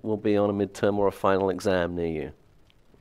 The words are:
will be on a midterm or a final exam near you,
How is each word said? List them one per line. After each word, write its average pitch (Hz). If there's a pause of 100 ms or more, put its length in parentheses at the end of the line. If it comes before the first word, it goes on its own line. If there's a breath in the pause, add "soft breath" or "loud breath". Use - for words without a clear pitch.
will 107
be 104
on 101
a -
midterm 101
or 101
a 95
final 98
exam 90
near 85
you, 76 (680)